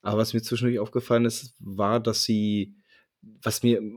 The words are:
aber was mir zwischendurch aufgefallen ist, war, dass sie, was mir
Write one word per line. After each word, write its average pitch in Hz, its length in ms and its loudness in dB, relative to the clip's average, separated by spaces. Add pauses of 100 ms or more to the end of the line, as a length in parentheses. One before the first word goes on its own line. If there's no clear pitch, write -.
aber 104 180 0
was 110 140 0
mir 117 80 2
zwischendurch 120 380 -2
aufgefallen 117 460 2
ist, 117 340 -4
war, 101 400 0
dass 110 240 -2
sie, 104 520 0 (460)
was - 420 -6
mir 117 180 4 (160)